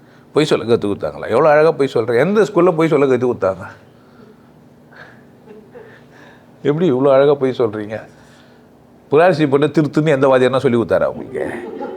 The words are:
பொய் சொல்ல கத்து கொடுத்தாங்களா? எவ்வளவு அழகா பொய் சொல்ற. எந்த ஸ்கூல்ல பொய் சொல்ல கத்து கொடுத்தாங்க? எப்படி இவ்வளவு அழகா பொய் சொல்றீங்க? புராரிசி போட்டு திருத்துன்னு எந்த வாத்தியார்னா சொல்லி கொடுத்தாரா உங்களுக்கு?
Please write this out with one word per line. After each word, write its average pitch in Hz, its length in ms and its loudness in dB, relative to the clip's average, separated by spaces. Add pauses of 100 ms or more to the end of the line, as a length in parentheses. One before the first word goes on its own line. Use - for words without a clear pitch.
(340)
பொய் 156 160 0
சொல்ல 120 200 -2
கத்து 113 200 0
கொடுத்தாங்களா? 73 440 -8
எவ்வளவு 147 180 4
அழகா 156 180 4 (100)
பொய் 135 160 -2
சொல்ற. 117 180 -2 (100)
எந்த 208 240 0
ஸ்கூல்ல 175 300 2
பொய் 160 140 0
சொல்ல 143 200 2
கத்து 127 180 0
கொடுத்தாங்க? 95 340 -4 (3000)
எப்படி 160 260 -2
இவ்வளவு 135 220 2
அழகா 143 260 4
பொய் 127 200 -2
சொல்றீங்க? 107 360 -6 (1120)
புராரிசி 156 420 4
போட்டு 143 140 2 (100)
திருத்துன்னு 151 400 0
எந்த 135 140 2
வாத்தியார்னா 127 340 2
சொல்லி 120 140 2
கொடுத்தாரா 85 340 0
உங்களுக்கு? - 320 -10 (520)